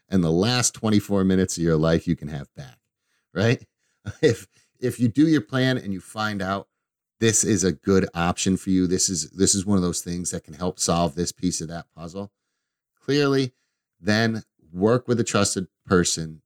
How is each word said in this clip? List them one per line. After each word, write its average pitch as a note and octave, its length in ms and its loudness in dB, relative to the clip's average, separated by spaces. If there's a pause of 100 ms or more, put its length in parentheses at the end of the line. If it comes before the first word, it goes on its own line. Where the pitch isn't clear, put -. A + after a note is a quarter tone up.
and F#2 160 2
the D#2+ 80 2
last A#2+ 420 2
twenty-four G2+ 480 0
minutes F#2 360 2
of E2+ 40 -4
your E2 140 2
life D#2+ 320 2
you E2 80 0
can D2 100 -10
have D2 300 -12
back, C2 220 -16 (540)
right? A#2 320 0 (400)
<laughs> - 160 -12
If, C3 280 2 (320)
if B2 180 -4
you B2 80 2
do D3 220 2
your D3+ 140 2
plan B2+ 360 -2
and G2 140 -8
you F#2 80 -8
find G#2+ 420 -6
out F#2+ 240 -4 (540)
this A2+ 240 2
is G#2+ 180 2
a F#2+ 80 2
good F#2 440 2
option F2 420 0
for - 140 -6
you, F#2 180 2
this F2+ 200 0
is, D#2+ 220 -6
this F#2+ 240 0
is F#2+ 100 -2
one G2+ 120 2
of F2+ 80 2
those F2 160 -4
things F2 320 -8
that E2 100 -8
can D#2+ 120 -20
help F2+ 260 -6
solve E2+ 340 0
this E2+ 160 -4
piece - 300 -4
of D#2+ 80 -10
that E2 260 -12
puzzle, E2+ 380 -14 (680)
clearly, C3+ 520 0 (480)
then A2 420 0 (300)
work A2 340 0
with A#2+ 140 0
a A2+ 40 -2
trusted G2+ 440 -2 (180)
person E2 600 0